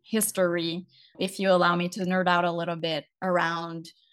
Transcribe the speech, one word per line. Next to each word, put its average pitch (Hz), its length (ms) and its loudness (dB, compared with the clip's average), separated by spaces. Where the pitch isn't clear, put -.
history, 175 840 0
if 185 200 -4
you 190 120 2
allow 175 240 6
me 175 160 0
to 214 100 -8
nerd 180 280 0
out 175 160 4
a 175 80 0
little 170 240 -4
bit, 160 280 -4
around 170 680 -2